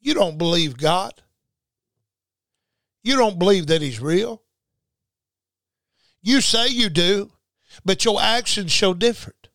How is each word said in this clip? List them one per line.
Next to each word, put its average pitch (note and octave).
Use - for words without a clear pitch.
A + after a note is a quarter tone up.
You D4+
don't F#3
believe E3
God. E3+
You C4
don't A3
believe F3+
that D#3+
he's B2
real. G3
You B3
say A#3
you A#3+
do, F3+
but F#3+
your G#3
actions G#3+
show F#3+
different. -